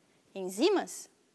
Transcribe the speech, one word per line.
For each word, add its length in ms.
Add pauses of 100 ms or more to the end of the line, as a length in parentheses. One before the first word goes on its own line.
(340)
enzimas. 720 (260)